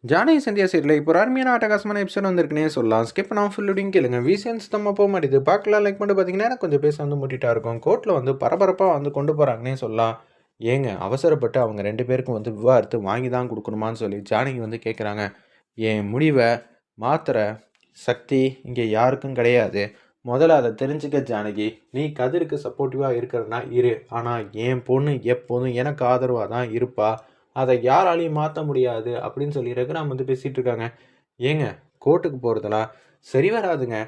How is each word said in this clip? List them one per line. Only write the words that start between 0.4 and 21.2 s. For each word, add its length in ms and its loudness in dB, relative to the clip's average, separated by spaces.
சந்தியா 260 0
சீரியல்ல 280 4
இப்போ 160 0
ஒரு 80 6
அருமையான 320 2
அட்டகாசமான 500 0
எபிசோடு 240 -2
வந்திருக்குன்னே 440 2
சொல்லலாம். 360 2
ஸ்கிப் 240 -4
பண்ணாம 220 0
ஃபுல் 160 -6
லோடிங் 240 -2
கேளுங்க. 300 2
வீசன் 400 0
சுத்தமா 320 -4
போக 160 4
மாட்டேது. 320 2
பார்க்கலாம், 420 2
லைக் 160 0
பண்ணிட்டு 180 0
பார்த்தீங்கன்னா, 300 0
எனக்கு 160 -2
கொஞ்சம் 200 0
பேச 160 2
வந்து 200 -2
முட்டிட்டா 320 -2
இருக்கும். 300 -2
கோர்ட்ல 340 2
வந்து 200 0
பரபரப்பா 540 2
வந்து 220 0
கொண்டு 240 -2
போறாங்கன்னே 400 0
சொல்லலாம். 400 0
ஏங்க, 280 0
அவசரப்பட்டு 600 0
அவங்க 220 -2
ரெண்டு 220 -2
பேருக்கும் 320 -2
வந்து 160 -6
விவாகரத்து 480 2
வாங்கி 280 0
தான் 200 -2
கொடுக்கணுமான்னு 520 -6
சொல்லி 220 -6
ஜானகி 380 -2
வந்து 180 -8
கேட்குறாங்க. 460 -6
"என் 300 -2
முடிவை 400 2
மாத்துற 400 -2
சக்தி 440 0
இங்க 220 -4
யாருக்கும் 500 0
கிடையாது. 460 2
முதல்ல 320 4
அதை 160 2
தெரிஞ்சுக்க 540 -2